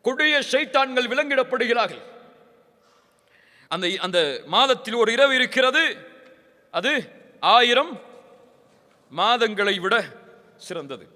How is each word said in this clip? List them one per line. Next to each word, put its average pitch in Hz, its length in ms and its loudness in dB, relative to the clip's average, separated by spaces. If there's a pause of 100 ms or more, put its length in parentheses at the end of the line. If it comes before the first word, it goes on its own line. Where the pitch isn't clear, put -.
கொடிய 302 360 0 (120)
ஷைத்தான்கள் 262 560 0
விலங்கிடப்படுகிறார்கள். 240 960 -2 (1700)
அந்த, 175 200 -4 (120)
அந்த 165 460 -2
மாதத்தில் 220 480 0
ஒரு 226 180 2
இரவு 269 220 4
இருக்கிறது, 254 640 2 (760)
அது 233 420 -4 (280)
ஆயிரம் 240 600 4 (1160)
மாதங்களை 202 640 0
விட 190 240 0 (520)
சிறந்தது. 139 600 -12